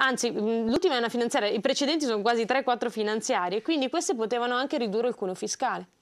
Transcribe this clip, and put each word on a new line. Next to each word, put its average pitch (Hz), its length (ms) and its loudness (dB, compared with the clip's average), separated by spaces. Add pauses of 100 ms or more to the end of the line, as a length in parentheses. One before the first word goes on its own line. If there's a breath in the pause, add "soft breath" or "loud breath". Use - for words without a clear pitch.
Anzi, 247 300 2
mm, 226 380 0
l'ultima 302 260 2
è 247 40 2
una 233 100 0
finanziaria, 240 400 0
i 208 120 0
precedenti 285 440 2
sono 220 180 0
quasi 233 220 2
tre, 262 180 2
quattro 240 280 0
finanziarie, 214 720 -2
quindi 285 260 0
queste 339 260 -2
potevano 240 400 -2
anche 269 240 -2
ridurre 233 300 0
il 233 60 -2
cuneo 185 200 -4
fiscale. 202 540 -4 (140)